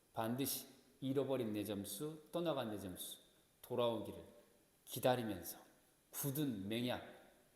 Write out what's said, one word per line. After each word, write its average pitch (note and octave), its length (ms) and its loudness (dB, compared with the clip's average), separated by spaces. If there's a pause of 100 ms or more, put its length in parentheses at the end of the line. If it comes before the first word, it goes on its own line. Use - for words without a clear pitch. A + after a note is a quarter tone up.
(120)
반드시 B2 560 0 (320)
잃어버린 C3 520 2
내 G#2 120 0
점수, D3 680 -4
떠나간 D3 400 2
내 G#2 80 -2
점수, F#2 400 -8 (440)
돌아오기를 A2+ 560 2 (640)
기다리면서 A#2 760 2 (520)
굳은 C3 580 0
맹약 A#2 340 0 (540)